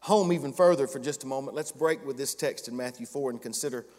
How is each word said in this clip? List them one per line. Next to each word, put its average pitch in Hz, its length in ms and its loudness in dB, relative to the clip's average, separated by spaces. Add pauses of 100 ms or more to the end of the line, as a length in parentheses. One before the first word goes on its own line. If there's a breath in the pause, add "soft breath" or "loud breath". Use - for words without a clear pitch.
home 190 320 4
even 143 200 0
further 175 340 6
for 135 120 -6
just 139 260 -6
a - 20 -12
moment, 135 300 -6
let's 151 160 -6
break 160 340 0
with 135 100 -6
this 135 180 -4
text - 340 -4
in 120 80 -8
Matthew 123 300 -8
four 139 240 -4
and 117 120 -8
consider 123 440 -6 (120)